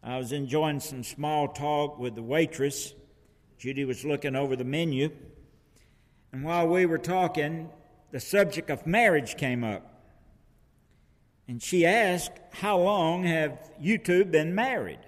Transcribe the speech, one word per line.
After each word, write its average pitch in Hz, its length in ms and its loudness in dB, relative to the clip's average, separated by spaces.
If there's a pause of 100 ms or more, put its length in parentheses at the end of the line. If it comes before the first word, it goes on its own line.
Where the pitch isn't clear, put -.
I 123 160 -8
was 123 120 -8
enjoying 143 500 -2
some 127 220 -10
small 147 440 -2
talk 147 500 -2
with 123 160 -6
the 113 80 -10
waitress. 143 720 0 (640)
Judy 135 280 -6
was 127 200 -6
looking 143 300 -2
over 135 200 0
the 127 80 -4
menu. 147 460 0 (1200)
And 131 120 -8
while 170 240 2
we 180 180 6
were 165 140 2
talking, 165 720 -2 (400)
the 131 80 -8
subject 190 500 0
of 143 160 -4
marriage 170 500 2
came 123 280 -2
up. - 500 -8 (1300)
And 120 120 -10
she 170 280 4
asked, 190 520 2 (120)
"How 202 260 0
long 180 460 2
have 160 560 -2
you 196 180 0
two 180 280 4
been 160 280 2
married?" 196 540 -4